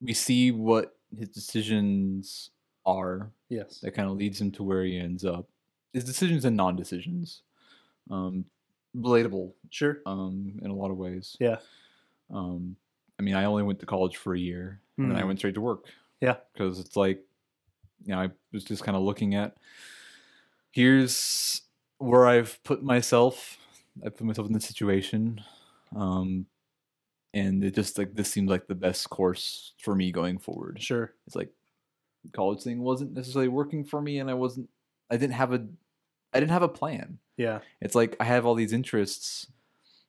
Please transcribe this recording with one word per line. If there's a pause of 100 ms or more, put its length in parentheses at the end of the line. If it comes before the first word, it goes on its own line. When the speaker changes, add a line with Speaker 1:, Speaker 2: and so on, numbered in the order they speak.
Speaker 1:
we
see
what (220)
his
decisions (360)
are (200)
Speaker 2:
Yes.
Speaker 1:
that
kinda
leads
him
to
where
he
ends
up. (460)
His
decisions
and
non-decisions. (680)
Um, (500)
relatable, (180)
Speaker 2:
Sure.
Speaker 1:
um,
in
a
lot
of
ways.
Speaker 2:
Yeah. (680)
Speaker 1:
Um, (420)
I
mean,
I
only
went
to
college
for
a
year, (180)
and
then
I
Speaker 2:
Hmm.
Speaker 1:
went
straight
to
work. (340)
Speaker 2:
Yeah. (200)
Speaker 1:
'Cause
it's
like, (800)
you
know,
I (220)
was
just
kinda
looking
at, (1120)
here's (360)
where
I've
put
myself. (460)
I
put
myself
in
this
situation. (520)
Um, (880)
and
it
just,
like,
this
seemed
like
the
best
course
for
me
going
forward.
Speaker 2:
Sure. (120)
Speaker 1:
It's
like, (800)
college
thing
wasn't
necessarily
working
for
me,
and
I
wasn't, (420)
I
didn't
have
a, (680)
I
didn't
have
a
plan. (180)
Speaker 2:
Yeah. (200)
Speaker 1:
It's
like,
I
have
all
these
interests, (640)